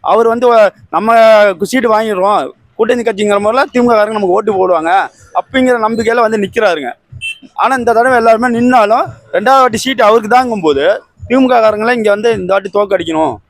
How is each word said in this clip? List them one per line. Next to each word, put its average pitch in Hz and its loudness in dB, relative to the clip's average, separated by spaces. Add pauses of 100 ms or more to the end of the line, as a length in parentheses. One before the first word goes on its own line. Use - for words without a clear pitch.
அவர் 220 2
வந்து 240 -2
ஒ-, 220 4 (200)
நம்ம 190 -2 (540)
சீட்டு 233 -2
வாங்கிடுறோம், 208 0 (360)
கூட்டணி 233 -2
கட்சிங்கிற 208 -2
மாதிரிலாம் 240 -2
தி 247 -2
மு 240 2
க 233 2
காரங்க 214 0
நமக்கு 190 0
ஓட்டு 214 -2
போடுவாங்க 180 0 (440)
அப்படிங்கிற 254 -2
நம்பிக்கையில 226 -2
வந்து 220 -2
நிக்கிறாருங்க. 175 -2 (640)
ஆனா 233 -2
இந்த 240 -2
தடவை 240 2
எல்லாருமே 226 2
நின்னாலும் 240 2 (240)
ரெண்டாவது 254 2
வாட்டி 226 0
சீட்டு 247 -4
அவருக்கு 214 2
தாங்கும்போது 202 0 (400)
தி 240 -2
மு 262 4
க 240 2
காரங்களை 220 0
இங்க 214 -2
வந்து 214 0
இந்த 185 -6
வாட்டி 196 -2
தோக்கடிக்கணும் 165 -2 (160)